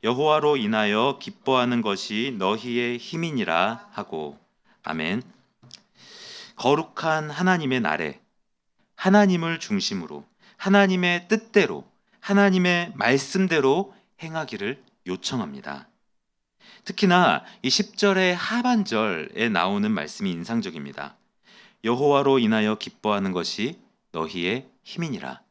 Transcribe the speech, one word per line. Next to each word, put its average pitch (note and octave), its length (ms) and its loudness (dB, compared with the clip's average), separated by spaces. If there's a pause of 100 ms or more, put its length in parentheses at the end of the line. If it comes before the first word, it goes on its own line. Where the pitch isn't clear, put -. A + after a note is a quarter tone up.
여호와로 D3 540 2
인하여 G#2+ 600 0
기뻐하는 B2 640 0
것이 G#2+ 560 -4
너희의 A#2+ 600 -2
힘이니라 A#2 920 -2
하고. D#2 480 -10 (460)
아멘. D#2+ 380 -4 (1300)
거룩한 D#3 760 0
하나님의 D3+ 500 2
날에 D#2 400 -2 (760)
하나님을 F#3 640 2
중심으로 F2 680 -6 (320)
하나님의 F#3 720 4
뜻대로 D#3+ 640 0 (300)
하나님의 F3+ 760 4
말씀대로 D3 1000 2 (300)
행하기를 C#3+ 640 -8 (240)
요청합니다. D2 800 -8 (960)
특히나 F3+ 600 2 (180)
이 B2+ 80 0
십 - 260 -2
절의 F#3 400 2
하반절에 F#3+ 1120 -2
나오는 G2+ 420 -2
말씀이 F#2 400 -6
인상적입니다. E2 840 -8 (680)
여호와로 C3+ 540 4
인하여 G#2+ 380 2
기뻐하는 G2+ 560 -4
것이 G2+ 460 -6 (340)
너희의 F2 560 -4 (160)
힘이니라. C3+ 560 -8 (100)